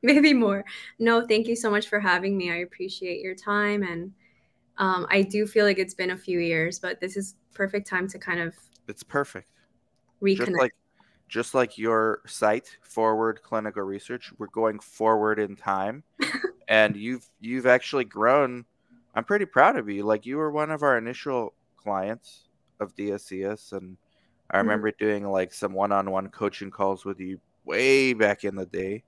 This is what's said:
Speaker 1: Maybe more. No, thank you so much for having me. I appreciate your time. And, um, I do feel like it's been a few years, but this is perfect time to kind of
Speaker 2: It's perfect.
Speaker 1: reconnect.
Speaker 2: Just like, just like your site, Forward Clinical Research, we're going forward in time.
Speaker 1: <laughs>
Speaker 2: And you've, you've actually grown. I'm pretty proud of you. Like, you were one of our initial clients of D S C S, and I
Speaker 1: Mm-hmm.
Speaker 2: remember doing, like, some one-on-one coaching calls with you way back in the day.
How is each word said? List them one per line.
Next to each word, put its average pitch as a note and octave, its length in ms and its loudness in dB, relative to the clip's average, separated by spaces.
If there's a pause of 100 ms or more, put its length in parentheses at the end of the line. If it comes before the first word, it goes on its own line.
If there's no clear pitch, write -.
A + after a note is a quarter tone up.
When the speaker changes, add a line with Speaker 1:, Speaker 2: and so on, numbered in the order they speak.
Speaker 1:
Maybe C#4+ 300 6
more. G3+ 300 2 (360)
No, A#3 280 2
thank A3 200 2
you A#3 100 -2
so A#3 120 -2
much G#3 200 0
for G#3 100 0
having F#3+ 380 0
me. F3+ 120 -4
I E3+ 80 -4
appreciate F3+ 640 -8
your F#3 160 -10
time. G#3 480 0
And, F3 300 -6 (640)
um, F#3 320 0
I G3 140 4
do G#3 220 0
feel G#3 200 4
like F#3+ 140 2
it's F#3+ 160 -4
been F#3 160 -4
a F#3 60 -6
few F3+ 220 -4
years, E3+ 400 -2
but F3+ 220 -8
this F#3+ 160 -8
is G3 180 -10 (180)
perfect G3+ 360 -6
time F#3 180 0
to F#3+ 120 -12
kind F3 200 -4
of E3 160 -6 (320)
Speaker 2:
It's - 160 -14
perfect. - 460 -4 (720)
Speaker 1:
reconnect. G3 160 2
Speaker 2:
Just G#3 220 -2
like, B2+ 120 4 (560)
just - 280 -4
like B2 220 2
your A2 480 0
site, - 580 -2
Forward A2 600 0
Clinical G#2+ 380 -6
Research, G2+ 560 -10
we're G#2+ 100 -12
going A2 320 -2
forward G#2+ 600 0
in G2+ 180 -4
time. G2 480 -4 (160)
Speaker 1:
<laughs> - 120 -6 (360)
Speaker 2:
And G#2+ 260 6
you've, A#2 340 -8 (120)
you've A#2+ 240 -4
actually B2+ 400 4
grown. B2 580 2 (500)
I'm A2+ 120 -4
pretty G3+ 200 0
proud - 320 6
of G#2+ 120 -4
you. G2+ 140 -4
Like, G#2+ 220 0
you C3 120 -6
were D#3 120 -2
one D3+ 220 -4
of D3+ 100 -4
our C#3 160 4
initial A#2+ 560 -6 (220)
clients G2+ 720 -8 (320)
of G2+ 160 -8
D G2+ 160 -6
S G2+ 140 -8
C F#2+ 180 -10
S, G#2 300 -8
and F#2 240 -14 (520)
I - 60 -2
Speaker 1:
Mm-hmm. G2 140 4
Speaker 2:
remember G#2+ 280 0
doing, G#2 300 -2
like, F#2+ 260 0
some G2 200 -6
one-on-one G2 560 0
coaching G2+ 420 -6
calls G2 320 -2
with G2 160 -8
you F#2+ 220 -10 (240)
way C3 480 4
back G#2 320 2
in G2 100 -4
the F#2+ 100 -8
day. F#2+ 420 -6